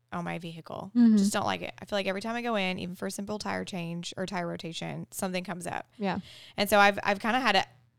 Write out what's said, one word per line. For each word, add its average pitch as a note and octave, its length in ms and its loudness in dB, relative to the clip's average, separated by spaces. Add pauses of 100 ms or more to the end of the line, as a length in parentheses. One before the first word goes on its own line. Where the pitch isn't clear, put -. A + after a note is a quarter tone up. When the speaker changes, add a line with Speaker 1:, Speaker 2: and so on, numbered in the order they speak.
(120)
Speaker 1:
on F3 120 -6
my E3+ 160 -6
vehicle. E3 560 -12
Speaker 2:
Mm-hmm. A#3 220 8
Speaker 1:
Just G3+ 160 4
don't G3+ 120 0
like F#3 160 0
it. - 180 -8
I G3 60 -14
feel G#3 140 -4
like G3 80 -2
every F#3+ 140 -2
time A3+ 140 -6
I A#3+ 60 -4
go A#3+ 140 0
in, F#3 240 0
even F3+ 160 -8
for F#3+ 100 -8
a F#3+ 60 -6
simple G3+ 260 -6
tire F#3+ 280 -4
change E3+ 520 -6
or F#3+ 80 -4
tire F3+ 220 -4
rotation, E3 640 -8
something F#3 320 -4
comes F3 240 -8
up. - 200 -6 (100)
Speaker 2:
Yeah. G3 220 -2 (380)
Speaker 1:
And G3+ 120 0
so G#3+ 100 8
I've, G3+ 240 8
I've G3+ 160 0
kinda A#3 200 0
had A#3+ 140 4
to, F#3+ 120 4 (340)